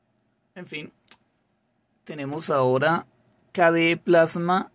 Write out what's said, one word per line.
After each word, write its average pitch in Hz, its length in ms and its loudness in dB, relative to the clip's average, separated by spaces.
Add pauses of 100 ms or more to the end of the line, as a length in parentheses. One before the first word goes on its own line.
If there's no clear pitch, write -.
(540)
En 180 120 -16
fin, 151 240 -14 (1120)
tenemos 151 440 -10
ahora 139 580 0 (460)
K 170 180 4
D 165 220 2
E 165 60 0
Plasma 170 760 2